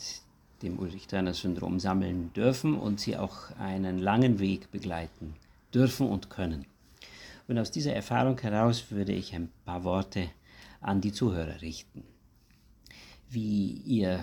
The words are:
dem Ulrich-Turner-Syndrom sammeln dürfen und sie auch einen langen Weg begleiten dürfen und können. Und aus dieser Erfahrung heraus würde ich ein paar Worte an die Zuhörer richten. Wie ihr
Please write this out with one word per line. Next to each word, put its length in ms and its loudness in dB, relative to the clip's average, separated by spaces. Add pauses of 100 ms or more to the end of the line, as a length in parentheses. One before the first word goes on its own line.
(640)
dem 160 -4
Ulrich-Turner-Syndrom 1000 -2
sammeln 520 0
dürfen 460 2
und 200 0
sie 200 -2
auch 400 -6
einen 400 -2
langen 400 6
Weg 320 0
begleiten 640 -8 (400)
dürfen 340 4
und 220 -2
können. 340 -4 (800)
Und 120 0
aus 120 -2
dieser 220 -2
Erfahrung 480 2
heraus 500 2
würde 220 0
ich 220 -4
ein 160 -4 (160)
paar 180 -6
Worte 460 0 (500)
an 220 0
die 100 0
Zuhörer 480 -2
richten. 440 -12 (1200)
Wie 560 0
ihr 380 4